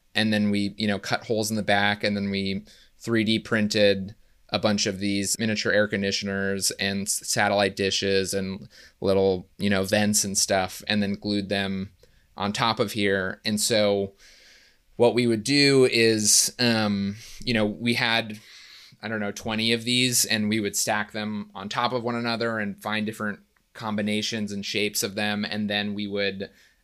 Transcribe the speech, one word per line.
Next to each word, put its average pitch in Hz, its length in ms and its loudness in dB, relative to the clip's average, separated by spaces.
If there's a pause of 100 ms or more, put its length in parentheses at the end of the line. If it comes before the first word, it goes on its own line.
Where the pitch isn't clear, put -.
(160)
and 107 180 0
then 104 160 2
we, 101 280 -2
you 107 100 -2
know, 101 120 0
cut - 260 -4
holes 107 260 -2
in 113 60 -4
the 104 60 -4
back, 104 400 2
and 104 140 0
then 101 140 -2
we 98 320 -2 (360)
three 113 240 0
D 110 160 2
printed 104 760 2 (340)
a 104 100 -2
bunch 104 260 0
of 95 140 -4
these 101 400 -2
miniature 110 320 -2
air 104 160 4
conditioners 98 840 -2
and 98 360 -4
s-, - 180 -4
satellite 101 520 2
dishes 98 560 0
and 95 340 -6 (320)
little, 95 480 2 (100)
you 101 120 0
know, 98 140 2
vents 104 420 2
and 95 120 -4
stuff, - 520 0
and 104 120 2
then 101 120 0
glued 101 340 -4
them 98 440 -4 (440)
on 101 160 -4
top 113 300 0
of 104 100 0
here. 98 540 0
And 107 160 -2
so 101 500 2 (840)
what 113 160 6
we 120 140 4
would 110 180 0
do 139 440 6
is, 113 680 4
um, 104 560 2 (300)
you 120 80 0
know, 107 120 4
we 117 280 -2
had, 113 440 0 (640)
I 107 60 -8
don't 110 140 -4
know, 101 100 -4
twenty 113 400 -2
of 117 140 0
these, 123 400 2
and 107 240 0
we 110 100 2
would 101 160 -2
stack 107 380 -2
them 107 420 -6
on 101 140 -10
top 120 240 -2
of 123 100 -4
one 120 120 -2
another 117 440 -2
and 101 220 -6
find 107 240 -2
different 104 340 -4 (340)
combinations 107 800 -2
and 101 140 -8
shapes 104 380 -2
of 98 120 -6
them. 104 300 -2
And 104 240 -4
then 104 240 -2
we 104 140 -6
would, 98 420 -4 (340)